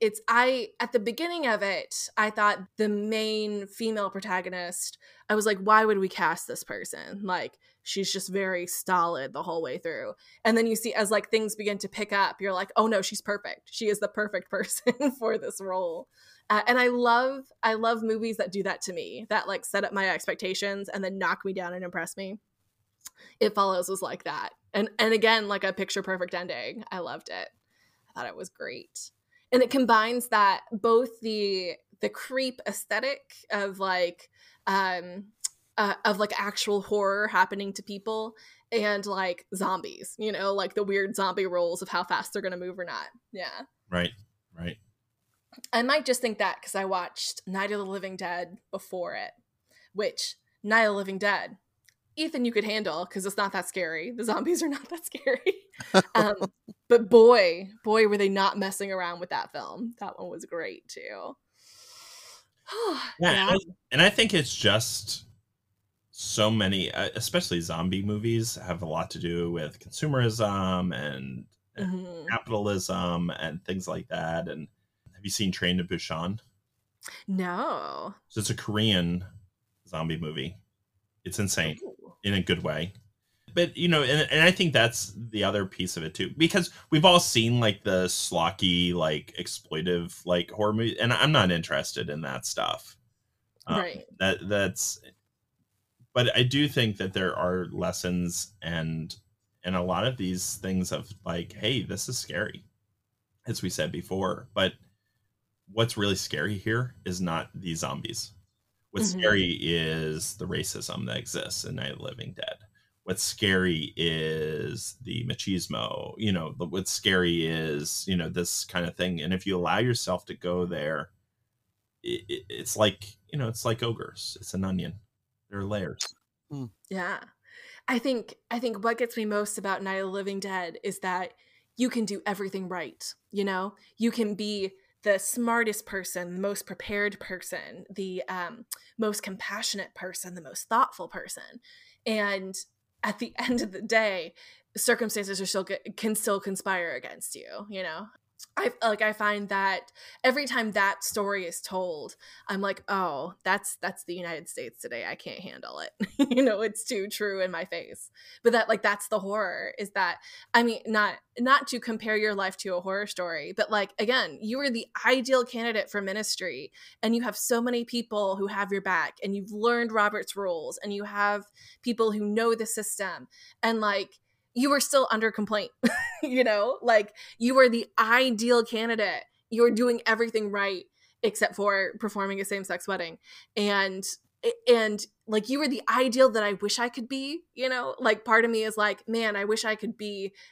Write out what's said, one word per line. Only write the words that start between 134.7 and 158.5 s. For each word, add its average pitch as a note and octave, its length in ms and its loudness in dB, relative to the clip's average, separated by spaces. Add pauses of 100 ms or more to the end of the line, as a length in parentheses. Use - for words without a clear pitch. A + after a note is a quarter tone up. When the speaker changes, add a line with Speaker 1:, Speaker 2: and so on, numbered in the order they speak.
Speaker 1:
the G3 160 4
smartest A#3 640 0
person, F3+ 500 -6
the F#3 60 -4
most G3+ 260 -4
prepared G3+ 520 -4
person, E3+ 680 -10
the, F#3 400 -6
um, F3+ 360 -8 (320)
most G#3+ 260 0
compassionate G3+ 720 -6
person, F#3 400 -10
the F3 60 -14
most - 280 -12
thoughtful A3 400 0
person. - 520 -14 (440)
And G3+ 500 -2 (480)
at G#3 160 -2
the A#3 160 -8
<laughs> - 40 -6
end B3 220 0
of G#3+ 120 -6
the F#3+ 80 -12
day, G3+ 520 0 (440)
circumstances G#3 640 0
are F#3+ 60 -4
still F#3+ 180 -2
g-, G3 120 -4 (200)
can A3 180 -2
still G3+ 260 0
conspire F#3+ 520 -2
against - 420 -10
you, G2+ 340 -14
you F#3+ 140 -8
know? F3 240 -10 (500)
I, F#4+ 140 0 (100)
like, A3 200 2
I G#3+ 120 2
find G#3 360 0
that G3 420 0 (320)
every B3+ 220 4
time A#3+ 280 -2
that G3 300 2
story G3+ 420 -2
is E3+ 160 -10
told, F3 540 -6 (320)
I'm F#3+ 140 -2
like, G3 280 -2
"Oh, F3+ 460 -2 (100)
that's, D4 360 0
that's F#3 220 -6
the F3 120 -10
United E3+ 340 -8
States - 320 -12
today. A#2 240 -8
I G2 100 -6
can't - 240 -14
handle C2 400 -14
it." - 120 -12 (280)
<laughs> C4+ 120 6
You B3 120 6
know, G#3+ 180 4
it's A3 220 -4
too G3+ 240 -4
true G3+ 340 -4
in F#3 100 0
my E3+ 140 -6
face. - 460 -12 (320)
But A#3 100 6